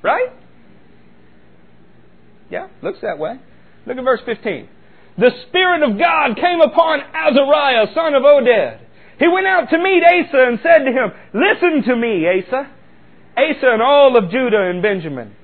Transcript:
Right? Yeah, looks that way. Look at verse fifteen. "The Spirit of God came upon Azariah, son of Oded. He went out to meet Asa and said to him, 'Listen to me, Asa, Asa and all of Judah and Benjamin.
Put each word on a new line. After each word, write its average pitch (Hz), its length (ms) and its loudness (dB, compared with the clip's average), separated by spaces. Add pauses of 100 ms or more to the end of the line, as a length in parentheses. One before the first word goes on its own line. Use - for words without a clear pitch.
Right? 370 300 -2 (2250)
Yeah, - 200 -12 (120)
looks - 220 -8
that 170 160 -8
way. 165 200 -8 (460)
Look 247 140 -10
at 254 60 -10
verse 254 200 0
fifteen. 208 440 -8 (500)
"The 240 140 4 (160)
Spirit 359 340 0
of 214 160 -2
God 311 380 0
came 349 260 0
upon 311 400 0 (120)
Azariah, 277 800 2
son 311 220 -2
of 262 80 2
Oded. 233 560 2 (400)
He 320 100 2
went 381 180 0
out 359 220 0
to 320 100 0
meet 359 240 0
Asa 339 420 2
and 240 160 -2
said 320 240 2
to 262 80 -2
him, 226 200 -4 (200)
'Listen 320 520 0
to 247 120 0
me, 220 300 -2
Asa, 220 420 -4 (680)
Asa 269 340 0
and 220 120 0
all 277 340 4
of 185 140 0
Judah 220 320 0
and 180 200 -4
Benjamin. 147 600 -6